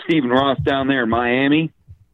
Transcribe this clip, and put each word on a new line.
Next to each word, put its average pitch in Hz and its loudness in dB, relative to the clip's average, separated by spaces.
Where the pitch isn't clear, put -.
Stephen 147 0
Ross 135 2
down 139 -2
there 135 0
in 110 -2
Miami, 135 0